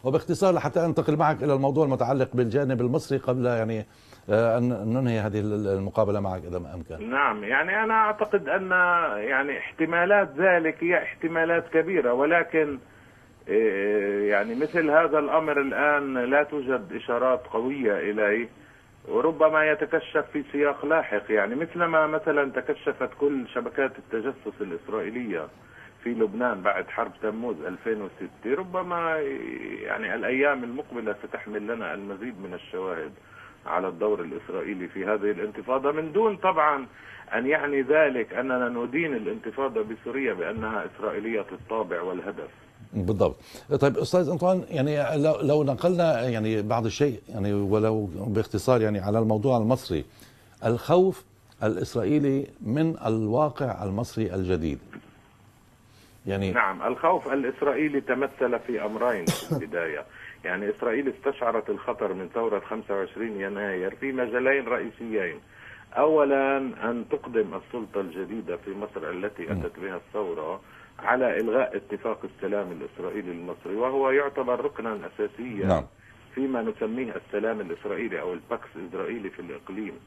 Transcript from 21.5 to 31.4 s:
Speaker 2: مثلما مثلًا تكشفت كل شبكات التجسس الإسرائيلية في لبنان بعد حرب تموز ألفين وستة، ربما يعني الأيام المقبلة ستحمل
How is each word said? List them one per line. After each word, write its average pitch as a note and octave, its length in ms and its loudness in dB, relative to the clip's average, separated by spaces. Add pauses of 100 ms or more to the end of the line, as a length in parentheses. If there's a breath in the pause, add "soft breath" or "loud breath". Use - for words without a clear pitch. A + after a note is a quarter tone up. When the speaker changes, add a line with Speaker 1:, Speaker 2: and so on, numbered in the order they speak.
Speaker 2:
مثلما D#3+ 520 2
مثلًا D3+ 440 0
تكشفت C3 580 -2 (100)
كل C#3 340 0
شبكات B2+ 460 -2
التجسس A2+ 640 -6
الإسرائيلية F#2+ 840 -6 (560 loud breath)
في A#2+ 60 -2
لبنان A2+ 520 0
بعد F#2+ 260 0
حرب G2+ 240 -4 (100)
تموز A2 340 -4 (120)
ألفين G#2+ 340 -4
وستة، G2 540 -6
ربما F3 600 -4 (680)
يعني G2+ 320 -4
الأيام C3 480 2
المقبلة A#2+ 520 -6 (120)
ستحمل G#2 400 -8